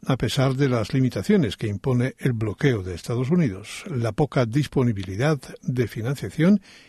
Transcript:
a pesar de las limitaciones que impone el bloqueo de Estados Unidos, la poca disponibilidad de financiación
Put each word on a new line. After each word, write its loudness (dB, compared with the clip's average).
a 2
pesar 0
de 2
las 0
limitaciones 2
que -4
impone -2
el 0
bloqueo 0
de -6
Estados -4
Unidos, 0
la -2
poca 0
disponibilidad 0
de -2
financiación 2